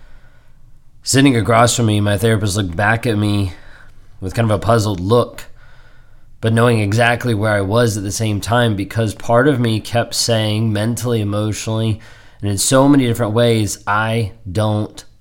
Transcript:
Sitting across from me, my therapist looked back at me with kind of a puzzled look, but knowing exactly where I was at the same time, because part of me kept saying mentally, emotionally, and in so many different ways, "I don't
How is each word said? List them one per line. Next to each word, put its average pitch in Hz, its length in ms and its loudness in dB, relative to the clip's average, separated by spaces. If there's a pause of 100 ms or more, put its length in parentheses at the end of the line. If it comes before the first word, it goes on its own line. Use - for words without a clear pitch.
(1040)
Sitting 135 340 2
across 113 400 4
from 120 100 0
me, 104 140 2
my 104 160 2
therapist 107 400 0
looked 92 180 -4
back 110 320 0
at 107 120 0
me 104 340 0 (680)
with 95 140 -8
kind 113 160 0
of 104 60 4
a 82 80 -6
puzzled 104 360 0
look, 113 440 0 (960)
but 113 140 0
knowing 117 240 4
exactly 117 560 0
where 107 180 0
I 101 80 2
was 107 380 0
at 98 40 -6
the 101 80 -6
same 104 300 -4
time, 117 340 0
because 101 400 -4
part 120 340 2
of 131 120 2
me 110 200 0
kept - 340 -4
saying 110 580 0
mentally, 113 480 -2
emotionally, 107 800 -4 (400)
and 101 100 -4
in 101 60 -2
so 135 320 4
many 139 180 4
different 113 280 -2
ways, 113 520 2
"I 110 460 -2 (180)
don't 107 540 -2 (160)